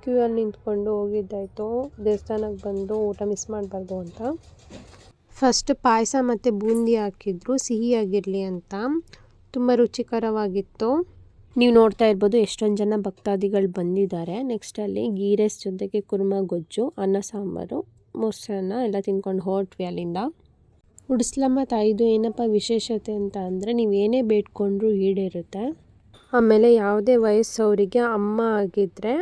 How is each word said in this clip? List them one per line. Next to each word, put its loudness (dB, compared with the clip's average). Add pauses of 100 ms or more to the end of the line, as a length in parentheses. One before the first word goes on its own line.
ಕ್ಯೂ -2
ಅಲ್ಲಿ 0
ನಿಂತ್ಕೊಂಡು -4
ಹೋಗಿದ್ದಾಯ್ತು, -6 (380)
ದೇವಸ್ಥಾನಕ್ಕೆ -2
ಬಂದು -4 (140)
ಊಟ -6
ಮಿಸ್ -6
ಮಾಡ್ಬಾರ್ದು -8
ಅಂತ. -14 (1200)
ಫಸ್ಟ್ 2 (140)
ಪಾಯಸ 2 (120)
ಮತ್ತೆ 0 (100)
ಬೂಂದಿ 2 (100)
ಹಾಕಿದ್ರು -4 (140)
ಸಿಹಿಯಾಗಿರ್ಲಿ 0
ಅಂತ, -10 (800)
ತುಂಬ 2
ರುಚಿಕರವಾಗಿತ್ತು. -2 (720)
ನೀವು 6
ನೋಡ್ತಾ 6
ಇರ್ಬೋದು 2 (100)
ಎಷ್ಟೊಂದ್ -2
ಜನ 2 (140)
ಭಕ್ತಾದಿಗಳು -2 (100)
ಬಂದಿದ್ದಾರೆ. -2 (160)
ನೆಕ್ಸ್ಟ್ -8
ಅಲ್ಲಿ -4 (140)
ಗೀ -2 (100)
ರೈಸ್ 0
ಜೊತೆಗೆ -4 (100)
ಕುರ್ಮಾ 0 (120)
ಗೊಜ್ಜು, -4 (200)
ಅನ್ನ 0
ಸಾಂಬಾರು, -8 (420)
ಮೊಸರನ್ನ -6 (140)
ಎಲ್ಲ -2
ತಿನ್ಕೊಂಡು -2
ಹೊರಟ್ವಿ -4
ಅಲ್ಲಿಂದ. -6 (960)
ಉಡಿಸ್ಲಮ್ಮ 0 (140)
ತಾಯಿದು 2 (120)
ಏನಪ್ಪ -2 (160)
ವಿಶೇಷತೆ -2
ಅಂತ -6 (120)
ಅಂದ್ರೆ, -4
ನೀವು 2
ಏನೇ 2 (120)
ಬೇಡ್ಕೊಂಡ್ರು 0 (160)
ಈಡೇರುತ್ತೆ. -4 (720)
ಆಮೇಲೆ 8 (140)
ಯಾವುದೇ 2 (120)
ವಯಸ್ಸವರಿಗೆ 2 (160)
ಅಮ್ಮ 0 (240)
ಆಗಿದ್ರೆ -2 (100)